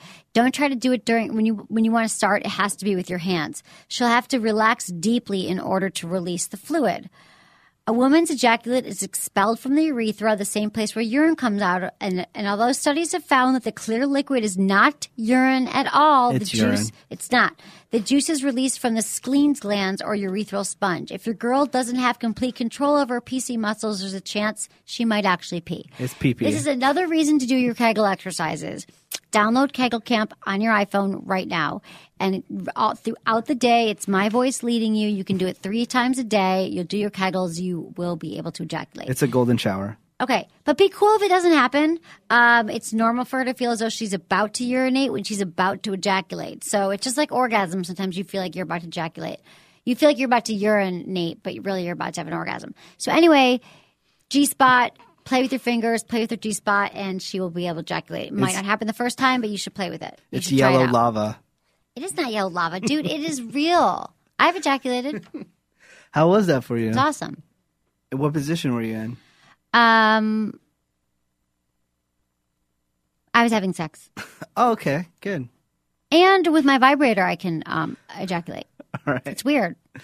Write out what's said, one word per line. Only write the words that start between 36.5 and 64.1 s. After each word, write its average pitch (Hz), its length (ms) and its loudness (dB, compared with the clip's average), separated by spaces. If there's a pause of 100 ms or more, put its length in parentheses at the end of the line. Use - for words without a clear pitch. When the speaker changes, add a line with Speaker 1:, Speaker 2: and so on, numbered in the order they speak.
Speaker 1:
You'll 180 160 -6
do 165 120 -6
your 208 140 -2
Kegels. 185 500 -4
You 180 380 -6
will 175 180 -4
be 175 220 -10
able 165 140 -10
to - 100 -10
ejaculate. - 480 -10
Speaker 2:
It's 127 120 -2
a 147 40 4
golden 123 320 4
shower. 101 400 -4 (220)
Speaker 1:
Okay, 247 260 -2 (180)
but 294 140 0
be 381 100 6
cool 415 280 4
if 392 60 2
it 403 80 2
doesn't 359 220 4
happen. 302 460 2 (320)
Um, 240 400 6
it's 226 220 -8
normal 226 320 0
for 262 160 -6
her 262 60 -2
to 254 80 -4
feel 240 180 -2
as 220 80 -4
though 226 80 -2
she's 220 240 -6
about 196 420 -2
to 247 100 -6
urinate 254 480 0
when 202 120 -6
she's 208 160 -4
about 190 420 -2
to 208 120 -6
ejaculate. 185 680 -4
So 196 280 0
it's 196 120 -4
just 247 140 -4
like 294 160 -2
orgasm. 214 500 0
Sometimes 180 340 -6
you 196 60 -6
feel 196 180 -6
like 180 140 -6
you're 180 80 -6
about 170 200 -6
to 170 40 -12
ejaculate. 165 540 -8 (440)
You 240 120 -2
feel 302 120 6
like 294 100 2
you're 262 100 -2
about 233 160 2
to 220 100 -4
urinate, 190 880 -2
but - 120 -8 (100)
really 190 200 -4
you're 175 100 -6
about 170 200 -8
to 175 60 -8
have 165 80 -8
an 160 60 -8
orgasm. - 380 -8 (260)
So - 120 -4
anyway, 277 520 6 (680)
G-spot, 254 640 4 (280)
play 262 180 0
with 262 80 -2
your 262 80 -2
fingers, 233 460 -2
play 233 160 -4
with 226 100 -2
her 233 60 -6
G-spot, 202 580 -2
and 190 260 -6
she - 200 -8
will 185 100 -4
be 175 160 -6
able 170 100 -4
to 160 40 -8
ejaculate. 165 480 -8
It - 40 -14
might 196 160 0
Speaker 2:
It's 185 80 -4
Speaker 1:
not 190 80 -4
happen 208 220 -2
the 214 60 -4
first 240 260 -4
time, 254 220 2
but 214 100 -4
you 202 80 -6
should - 160 -10
play 180 160 -6
with 165 120 -12
it. - 180 -16 (100)
You - 80 -6
Speaker 2:
It's 127 100 -6
Speaker 1:
should 135 100 2
try 131 100 8
it 131 60 4
Speaker 2:
yellow 131 100 6
Speaker 1:
out. 123 80 0
Speaker 2:
lava. 110 460 2 (580)
Speaker 1:
It 262 80 -10
is 381 120 -8
not 285 140 -2
yellow 208 200 -2
lava. 170 280 -2
Dude, 269 280 0
it 285 160 -4
is 294 200 -6
real. 285 720 0 (240)